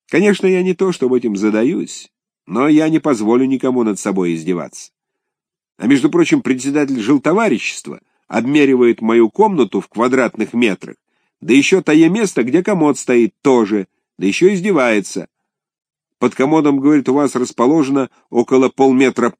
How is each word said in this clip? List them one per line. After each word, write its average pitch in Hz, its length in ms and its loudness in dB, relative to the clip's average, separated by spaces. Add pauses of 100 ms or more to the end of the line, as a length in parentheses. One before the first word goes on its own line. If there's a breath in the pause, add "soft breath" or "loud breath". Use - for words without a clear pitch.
Конечно, 196 380 2
я 185 160 2
не 185 120 0
то 190 180 -2
чтобы 127 260 0
этим 117 160 -4
задаюсь, 107 760 -2 (340)
но 117 220 -2
я 156 200 4
не 160 120 0
позволю 123 460 0
никому 127 360 -2
над 107 160 -2
собой 92 380 -4
издеваться. 80 560 -8 (840)
А 104 120 -4
между 139 200 2
прочим, 151 320 0
председатель 135 600 -4
жилтоварищества 156 1000 -2 (280)
обмеривает 123 720 2
мою 113 280 2
комнату 156 520 0
в - 80 -10
квадратных 117 640 -2
метрах, 113 420 -2 (460)
да 87 120 -2
еще 143 300 2
тое 156 260 4
место, 185 360 -2
где 135 180 -2
комод 156 340 0
стоит, 120 460 0
тоже, 107 460 0 (300)
да 85 80 -2
еще 170 260 2
издевается. 127 720 -2 (920)
Под 123 180 -2
комодом, 147 420 2
говорит, 139 300 2
у 131 60 2
вас 143 200 -2
расположено 131 760 0 (200)
около 131 380 2
полметра 127 720 2